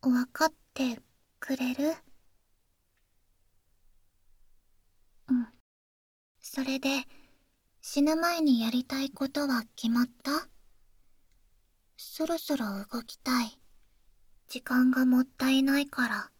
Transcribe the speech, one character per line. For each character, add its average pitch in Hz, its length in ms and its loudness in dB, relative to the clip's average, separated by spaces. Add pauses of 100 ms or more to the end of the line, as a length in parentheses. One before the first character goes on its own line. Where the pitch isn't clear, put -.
わ 247 300 2
か 320 140 2
っ 320 60 0 (220)
て 247 260 -2 (400)
く 269 160 -4
れ 254 180 -2
る？ 294 200 0 (3250)
う 262 40 2
ん。 240 160 0 (920)
そ - 220 -8
れ 269 160 -4
で、 269 260 -2 (760)
死 - 220 -2
ぬ 311 140 4
前 339 260 0
に 254 180 4
や 226 100 0
り 247 140 0
た 269 180 -4
い 277 80 -4
こ 269 180 -6
と 294 200 -2
は 240 160 -2 (120)
決 226 120 -4
ま 240 140 4
っ 247 40 2 (160)
た？ 294 260 -4 (1500)
そ - 300 -8
ろ 330 120 -2
そ 294 180 -4
ろ 233 100 -4 (260)
動 233 100 -8
き - 160 -18
た 254 240 -2
い。 220 160 -8 (880)
時 254 120 -12
間 254 300 4
が 254 160 2
も 254 160 6
っ - 20 2
た 262 260 -2
い 269 120 4
な 277 180 2
い 277 60 -2
か 247 220 -2
ら。 208 320 -6